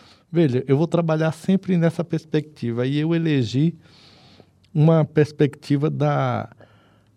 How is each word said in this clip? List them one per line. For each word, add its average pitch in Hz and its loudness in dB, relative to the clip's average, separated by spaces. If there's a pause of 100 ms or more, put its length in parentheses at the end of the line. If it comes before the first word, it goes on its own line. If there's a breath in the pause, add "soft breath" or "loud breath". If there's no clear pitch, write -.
(320 soft breath)
Veja, 143 0
eu 139 2
vou 165 0
trabalhar 160 0
sempre 190 -2
nessa 165 0
perspectiva, 139 -4
e 139 -2
eu 160 -2
elegi 151 0 (960 soft breath)
uma 160 4
perspectiva 147 0
da, 135 -2 (680 soft breath)